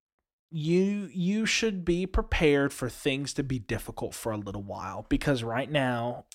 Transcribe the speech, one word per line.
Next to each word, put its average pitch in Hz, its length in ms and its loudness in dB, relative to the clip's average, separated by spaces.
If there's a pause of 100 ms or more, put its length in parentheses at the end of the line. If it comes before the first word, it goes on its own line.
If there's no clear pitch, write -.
(500)
you, 180 600 2
you 196 340 0
should 202 380 0
be 175 220 2
prepared 143 640 4
for - 180 -6
things 135 440 -2
to 143 100 -2
be 131 160 -2
difficult - 540 -6
for - 180 -4
a 107 60 -2
little 101 260 -6
while, 95 460 -8
because 139 340 2
right 113 260 -2
now, 123 540 0 (120)